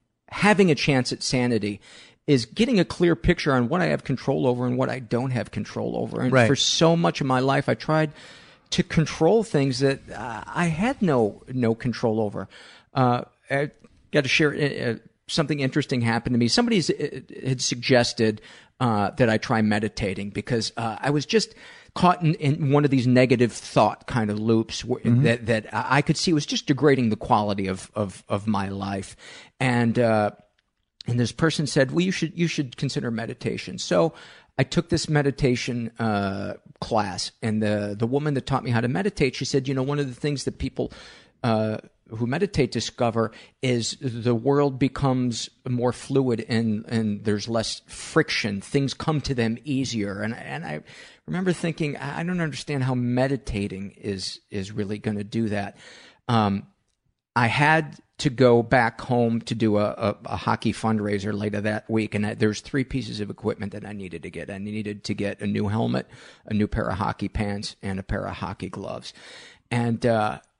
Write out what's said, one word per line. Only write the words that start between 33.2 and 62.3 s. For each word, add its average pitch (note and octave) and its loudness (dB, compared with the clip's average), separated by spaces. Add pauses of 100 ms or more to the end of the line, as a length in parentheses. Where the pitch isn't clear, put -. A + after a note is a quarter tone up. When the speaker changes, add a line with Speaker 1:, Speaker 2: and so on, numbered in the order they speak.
Speaker 1:
So E3 0 (420)
I C3 2
took - -2
this - -2
meditation, B2+ 0
uh, G2+ -2 (260)
class, G2+ -2 (100)
and G#2+ 0
the, G#2 0
the A#2 0
woman C#3+ 0
that B2+ -4
taught C3 0
me C3 -4
how A#2 2
to A#2+ 0
meditate, E3 0
she - -6
said, C3+ 0
"You C#3 -2
know, C3 -2
one C#3+ -2
of C#3+ -2
the A#2+ -10
things D3 -4
that - -6
people, B2+ -6 (500)
uh, A2 0 (300)
who A2+ -4
meditate D3+ 0
discover A2+ 0 (300)
is A#2+ 0
the A#2+ 0
world C#3 2
becomes B2+ 0 (200)
more B2 0
fluid B2+ 0
and, A2+ 0
and G#2+ -2
there's G#2 -2
less A2+ -2
friction. - -2
Things C#3 -2
come D#3 -2
to - -4
them A#2 0
easier." A#2 -2
And, A2 -4
and C#3+ -10
I D3+ -8 (440)
remember F3+ -2
thinking, D#3 -2
"I, C#3 -8
I - -4
don't F3+ -2
understand C#3 -4
how C3 0
meditating A#2+ -2
is, G2 -6 (120)
is G2 -6
really G#2+ -6
gonna G#2 -4
do A2+ -2
that." G2+ -4 (520)
Um, G#2 2 (680)
I A#2 4
had D3 2 (200)
to - 0
go A#2+ 6
back A#2 2
home A#2 0
to A2+ -6
do G#2+ 2
a, G#2 2
a, - -2 (100)
a - -6
hockey A2 -2
fundraiser G#2 -2
later G#2 -4
that G#2+ -4
week, A2 0
and G#2 0
I, A2 -4